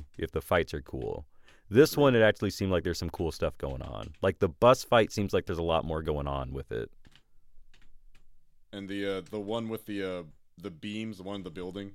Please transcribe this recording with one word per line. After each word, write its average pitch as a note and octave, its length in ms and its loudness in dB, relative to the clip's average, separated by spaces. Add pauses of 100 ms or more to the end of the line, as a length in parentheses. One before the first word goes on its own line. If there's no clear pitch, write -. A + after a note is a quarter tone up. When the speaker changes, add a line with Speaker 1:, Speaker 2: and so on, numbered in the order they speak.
(180)
Speaker 1:
if E2+ 140 -4
the D#2 100 -2
fights E2+ 320 2
are D2 80 -6
cool. - 440 -8 (440)
This C#3 280 8
Speaker 2:
Right. D3 60 2
Speaker 1:
one, C3 120 6
it A2+ 60 6
actually G#2+ 300 4
seemed F#2+ 200 -2
like E2+ 120 2
there's E2+ 160 -2
some E2+ 120 -4
cool E2 200 -4
stuff - 280 -4
going C2+ 240 -6
on. - 300 -12 (100)
Like, F#2+ 160 0
the G2 100 4
bus A#2+ 340 6
fight A2+ 280 4
seems G2+ 220 -2
like F#2 120 0
there's E2+ 140 -4
a E2 40 -2
lot E2 220 2
more D#2+ 160 -2
going D2+ 260 -2
on C2+ 240 -4
with C2+ 200 -8
it. A1+ 180 -6 (1800)
Speaker 2:
And G2 180 -10
the, G2 280 -2
uh, F#2 120 -4
the G#2+ 100 -6
one A2 300 -4
with A2 160 -8
the, G2+ 180 -6 (160)
uh, F2 40 -10 (340)
the F#2 140 -10
beams, G#2 460 -8
the F#2 60 -16
one G2+ 140 -8
in F#2+ 60 -10
the F2+ 80 -10
building F#2 440 -10